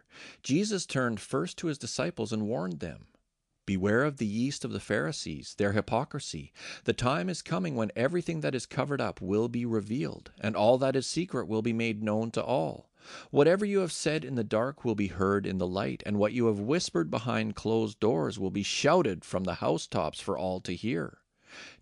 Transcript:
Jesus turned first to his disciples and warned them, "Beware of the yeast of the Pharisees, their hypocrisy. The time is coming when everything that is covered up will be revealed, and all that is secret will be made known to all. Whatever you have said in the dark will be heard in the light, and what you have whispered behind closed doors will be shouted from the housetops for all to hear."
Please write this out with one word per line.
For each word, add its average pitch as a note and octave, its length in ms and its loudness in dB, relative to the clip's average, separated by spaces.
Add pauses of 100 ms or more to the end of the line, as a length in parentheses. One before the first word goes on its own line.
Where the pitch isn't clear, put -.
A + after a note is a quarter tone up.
(420)
Jesus F#3+ 440 0
turned A#2+ 340 0
first D#3 380 -2
to F3 100 -4
his D3 100 -2
disciples A#2 540 -4
and G#2+ 160 0
warned D#3 320 -4
them, B1 260 -10 (580)
"Beware G2+ 380 4
of C#3+ 140 0
the A#2 100 -2
yeast A#2+ 380 -2
of A#2 80 -6
the G2+ 80 -6
Pharisees, G#2+ 760 -4
their G2+ 160 2
hypocrisy. G#2 800 -2 (300)
The A2+ 100 2
time D3+ 360 0
is E3+ 140 -6
coming E3 340 -2
when A2 180 0
everything D#3+ 460 0
that C#3+ 160 -2
is A#2+ 100 -6
covered C#3 340 -2
up G#2 200 -4
will G#2 280 2
be A#2+ 160 -2
revealed, A2+ 760 -2
and G2+ 160 -2
all A2+ 220 8
that C3+ 180 2
is B2+ 100 0
secret C3 400 -2
will A2 160 0
be A#2 100 0
made A2+ 300 -2
known A2 300 0
to A2 100 -2
all. C#3+ 480 -2 (400)
Whatever E3 340 6
you G3+ 160 2
have F3 120 0
said D#3 320 0
in C3+ 100 -6
the A#2 80 2
dark A2 420 0
will A2+ 120 2
be G2+ 120 2
heard G2 380 2
in F#2+ 120 -2
the F2+ 80 2
light, G#2+ 380 -2
and G#2 140 0
what G#2+ 140 4
you A#2 140 2
have G#2 120 2
whispered D#3 500 0
behind A2+ 460 -2
closed A2 460 0
doors A#2+ 360 2
will F#2+ 140 -2
be G2 140 -2
shouted C#3 600 2
from F#2 200 -2
the F2 120 -2
housetops A2 640 -2
for F#2+ 180 -4
all F#2 260 -2
to F#2 120 -4
hear." C#3 440 -4 (640)